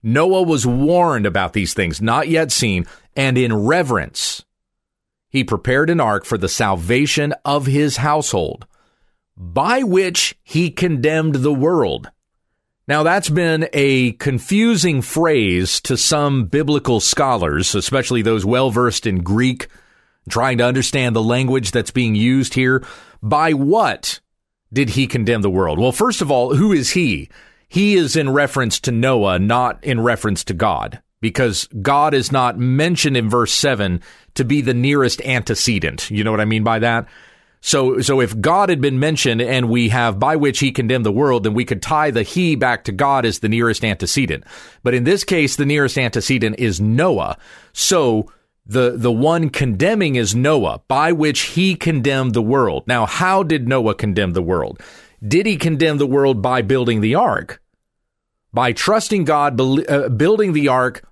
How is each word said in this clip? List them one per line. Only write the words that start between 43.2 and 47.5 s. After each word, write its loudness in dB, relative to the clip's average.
as -2
the -2
nearest 0
antecedent. -2
But 0
in 0
this 0
case, 0
the -2
nearest 0
antecedent -2
is -2
Noah. 0